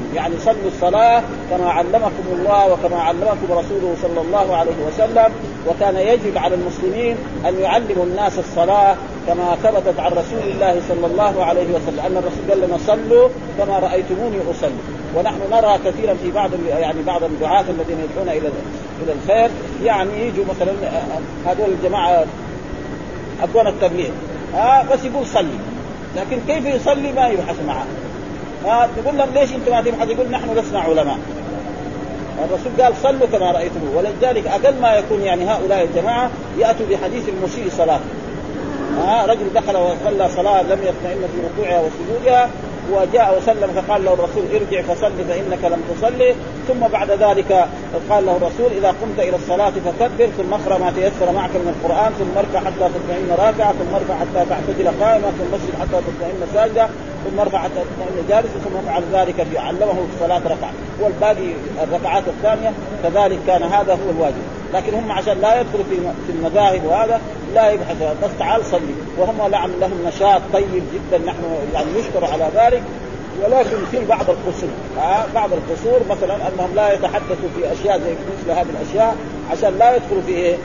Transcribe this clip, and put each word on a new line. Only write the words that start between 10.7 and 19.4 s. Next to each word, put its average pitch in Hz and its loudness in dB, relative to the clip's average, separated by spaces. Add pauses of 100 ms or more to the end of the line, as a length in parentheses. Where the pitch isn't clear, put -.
صلى 170 0
الله 190 2
عليه 170 2
وسلم، 165 -2
أن 185 -2
الرسول 180 -2
قال 190 4
لنا: 180 2 (100)
"صلوا 226 6 (280)
كما 196 0
رأيتموني 190 0 (140)
أصلي". 156 -2 (440)
ونحن 185 0 (120)
نرى 220 6
كثيرا 196 0
في 180 -4
بعض 196 0
ال-، 170 -4 (140)
يعني 156 -2
بعض 170 -2
الدعاة 156 2
الذين 165 -4
يدعون 175 -4
إلى 156 -2
ال-، - -8
إلى 160 -2
الخير، 196 4 (340)